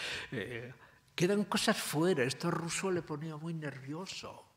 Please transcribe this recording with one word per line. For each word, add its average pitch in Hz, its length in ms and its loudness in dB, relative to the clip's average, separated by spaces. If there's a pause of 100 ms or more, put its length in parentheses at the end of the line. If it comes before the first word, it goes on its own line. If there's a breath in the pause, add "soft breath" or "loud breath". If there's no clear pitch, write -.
(320 loud breath)
Eh, 123 420 -6 (420 loud breath)
quedan 202 300 4
cosas 214 320 4
fuera. 156 460 4
Esto 135 260 2
a - 20 4
Rousseau 165 400 0
le 175 100 2
ponía 156 360 -6
muy 165 160 -4
nervioso. 151 920 -6 (120)